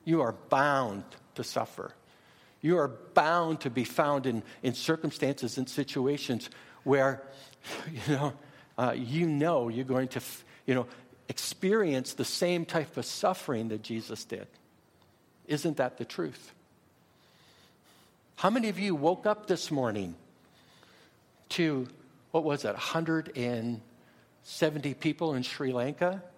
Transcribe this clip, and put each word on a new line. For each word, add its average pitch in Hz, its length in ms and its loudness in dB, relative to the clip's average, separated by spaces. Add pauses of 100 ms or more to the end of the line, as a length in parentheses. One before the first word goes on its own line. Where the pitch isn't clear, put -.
You 165 180 4
are 117 120 2 (160)
bound 135 540 4 (320)
to 120 80 -6
suffer. - 500 -4 (640)
You 170 200 4
are 143 80 4
bound 160 720 2
to 143 80 -2
be 120 140 0
found 143 420 2
in, 113 160 0 (220)
in 123 100 2
circumstances 139 840 -2
and 131 100 -4
situations 139 800 -2 (340)
where, 135 380 4 (400)
<laughs> - 300 -10 (160)
you 151 80 4
know, 139 180 0 (460)
uh, 123 180 2
you 139 300 0
know 160 400 2
you're 120 180 -2
going 131 220 2
to, 131 100 -8
f-, - 260 -10 (220)
you 135 80 2
know, 123 140 2 (420)
experience 180 840 0
the 123 120 -2
same 175 400 0
type - 320 -2
of 151 80 -4
suffering 147 600 -2
that 107 160 -6
Jesus 113 420 -8
did. 98 220 -10 (960)
Isn't 151 320 -2
that 127 200 0
the - 80 -6
truth? - 460 -8 (1900)
How 185 120 2
many 226 180 2
of 190 100 -2
you 190 180 0
woke 156 300 2
up 208 220 0
this 170 240 0
morning 104 420 0 (1400)
to, 143 380 0 (440)
what 160 120 2
was 143 220 -2
it, 104 100 0
a - 20 -10
hundred 160 600 -2
and 120 420 -2 (640)
seventy 147 500 -2
people 156 420 -2
in 123 80 0
Sri 131 280 -2
Lanka? 147 500 0 (160)